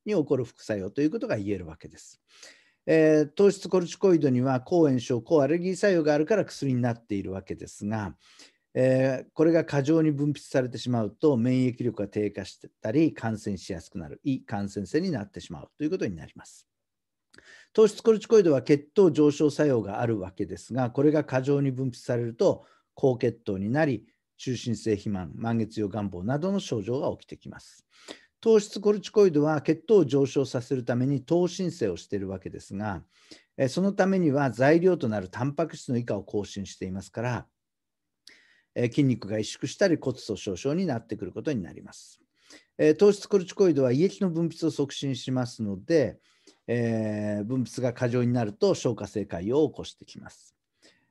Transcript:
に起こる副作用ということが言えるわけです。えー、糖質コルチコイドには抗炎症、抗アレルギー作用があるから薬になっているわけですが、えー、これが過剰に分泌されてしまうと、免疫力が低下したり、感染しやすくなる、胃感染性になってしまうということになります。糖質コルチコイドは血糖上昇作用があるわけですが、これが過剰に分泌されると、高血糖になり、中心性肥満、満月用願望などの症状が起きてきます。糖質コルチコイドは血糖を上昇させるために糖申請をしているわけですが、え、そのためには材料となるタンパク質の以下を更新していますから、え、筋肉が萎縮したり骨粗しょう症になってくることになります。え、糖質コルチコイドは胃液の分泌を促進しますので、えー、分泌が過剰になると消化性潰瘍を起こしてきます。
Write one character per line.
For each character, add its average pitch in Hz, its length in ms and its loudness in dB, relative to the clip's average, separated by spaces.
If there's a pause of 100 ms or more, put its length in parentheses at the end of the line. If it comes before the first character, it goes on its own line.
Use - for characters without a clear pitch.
に 214 80 -4
起 156 120 2
こ 143 120 2
る 123 80 -2
副 - 180 -20
作 104 160 -4
用 92 100 -6
と 139 120 -4
い 151 60 4
う - 20 2
こ 226 100 -6
と 233 80 -8
が 170 80 -2
言 101 200 -4
え - 20 -8
る 87 100 -12
わ 80 80 -16
け - 140 -20
で 82 80 -20
す。 - 240 -20 (720)
え 156 340 6
ー、 143 40 -10
糖 196 220 4
質 196 180 -6
コ 185 100 2
ル 175 60 -2
チ - 140 -12
コ 190 160 4
イ 160 40 4
ド 143 120 2
に 123 100 2
は 131 200 0
抗 165 260 4
炎 131 120 2
症、 120 220 -2
抗 151 220 4
ア 139 40 2
レ 160 100 2
ル - 20 0
ギ 180 140 -4
ー - 20 -6
作 202 180 2
用 165 80 4
が 147 140 2
あ - 20 2
る 156 80 2
か 151 120 2
ら 139 60 2
薬 135 300 -4
に 123 80 0
な 120 140 0
っ - 100 -20
て - 80 -6
い 98 80 -2
る 92 100 -8
わ 95 120 -8
け - 100 -8
で - 140 -14
す - 180 -12
が、 104 300 -6 (580)
え 131 520 2
ー、 - 100 -20
こ 156 100 4
れ 165 60 4
が 165 120 4
過 143 200 -2
剰 160 180 2
に 156 100 2
分 147 200 -2
泌 143 80 -6
さ - 240 -2
れ 127 60 -6
て 123 100 -12
し 123 100 -6
ま 117 140 0
う 101 80 -4
と、 147 260 2
免 127 320 2
疫 120 140 -6
力 110 180 -4
が 101 60 -4
低 104 240 -4
下 95 140 -10
し - 140 -20 (220)
た 113 100 -6
り、 151 220 2
感 113 240 -4
染 101 200 -6
し - 160 -12
や 85 80 -10
す - 100 -20
く 92 80 -10
な 80 100 -12
る、 - 140 -18
胃 135 200 -4
感 101 260 -6
染 101 180 -8
性 156 140 -2
に 190 100 -4
な 117 100 -4
っ 101 80 -12
て - 100 -16
し - 140 -14
ま 73 80 -14
う - 160 -20
と 147 60 -8
い 156 40 -2
う - 40 -2
こ 95 80 -6
と 151 80 -4
に 92 80 -8
な 71 100 -14
り - 100 -20
ま - 100 -20
す。 - 220 -20 (1040)
糖 214 140 8
質 208 140 -2
コ 226 100 4
ル 214 60 6
チ 202 100 -8
コ 226 120 8
イ 202 40 6
ド 160 100 6
は 127 100 2
血 143 220 2 (100)
糖 185 160 6
上 147 180 6
昇 147 220 2
作 151 180 2
用 117 140 2
が 101 180 -6
あ 120 60 -2
る 113 120 0
わ 92 120 -8
け 95 160 -6
で 87 100 -10
す - 160 -14
が、 123 160 -2
こ 135 140 -2
れ 151 80 6
が 151 120 2
過 131 200 -2
剰 143 180 0
に 139 80 0
分 127 200 -4
泌 117 60 -10
さ - 220 -4
れ 120 60 -2
る 117 100 -6
と、 170 320 0 (300)
高 131 220 2
血 120 200 0
糖 98 220 -4
に 101 100 -2
な 151 160 2
り、 127 220 -4 (300)
中 127 180 -6
心 110 200 -4
性 107 200 -2
肥 98 140 -6
満、 92 260 -6
満 117 240 -2
月 110 200 -4
用 104 100 -2
願 101 200 -6
望 90 140 -10
な 131 160 -2
ど 185 120 -4
の 196 80 -2
症 123 220 -6
状 117 180 -4
が 156 120 -4
起 - 160 -12
き - 20 -20
て - 80 -16
き - 120 -20
ま - 100 -18
す。 - 260 -20 (560)
糖 220 200 6
質 214 180 -8
コ 208 140 2
ル 202 80 -4
チ - 100 -14
コ 202 160 6
イ 165 60 2
ド 147 100 4
は 151 180 0
血 160 240 -2
糖 220 120 6
を 175 80 6
上 139 200 2
昇 131 200 0
さ 123 160 -6
せ - 120 -6
る 123 120 -4
た 123 100 0
め 123 100 0
に 139 160 0
糖 175 280 0
申 180 220 -4
請 101 200 -2
を 85 60 -6
し - 100 -18
て - 80 -6
い 98 40 -2
る 95 100 -8
わ 95 100 -8
け - 100 -12
で 85 120 -14
す - 120 -16
が、 98 300 -6 (540)
え、 135 100 2
そ 175 140 -2
の 196 100 2
た 196 160 2
め 190 100 2
に 165 140 2
は 139 180 0
材 135 300 4
料 180 160 2
と 135 140 -4
な 107 100 -4
る 90 80 -8
タ 107 160 -8
ン 143 120 -4
パ 165 120 -2
ク - 80 -14
質 - 140 -14
の 120 80 -2
以 120 80 -4
下 117 100 -4
を 98 80 -6
更 101 220 -6
新 98 200 -12
し - 120 -16
て - 80 -8
い 92 60 -6
ま 92 100 -8
す - 100 -16
か 113 100 -8
ら、 120 260 -6 (1300)
え、 120 120 -2
筋 143 160 0
肉 120 240 0
が 107 120 -4
萎 107 40 -2
縮 - 240 -10
し - 80 -10
た 202 140 2
り 151 100 0
骨 - 180 -6
粗 101 200 -8
し - 100 -10
ょ 95 60 -4
う - 40 -8
症 139 160 -4
に 185 120 -2
な 123 140 -4
っ - 60 -18
て 104 120 -10
く 98 80 -10
る - 80 -12
こ 117 100 -12
と 151 80 -4
に 113 100 -4
な 78 120 -12
り - 80 -20
ま - 100 -20
す。 - 300 -20 (560)
え、 151 180 6
糖 202 160 6
質 202 160 -2
コ 202 120 2
ル 180 40 -6
チ 180 100 -14
コ 196 140 4
イ 165 60 4
ド 135 100 2
は 123 80 4
胃 139 120 2
液 190 200 0
の 190 60 0
分 165 180 -2
泌 160 200 -4
を 151 40 0
促 143 220 -4
進 135 240 -6
し 131 140 -8
ま 127 140 -2
す 123 160 -10
の 101 220 -6
で、 135 340 0 (480)
え 110 760 -2
ー、 - 20 -4
分 127 200 -2
泌 117 180 -10
が 123 100 -2
過 123 160 -4
剰 123 160 0
に 120 80 0
な 123 140 0
る 104 80 -6
と 196 200 2
消 127 220 -2
化 104 120 -8
性 101 160 -6
潰 90 180 -10
瘍 113 160 0
を 151 120 4
起 - 60 -18
こ - 80 -12
し - 120 -16
て - 100 -20
き - 120 -20
ま - 120 -20
す。 - 260 -20 (560)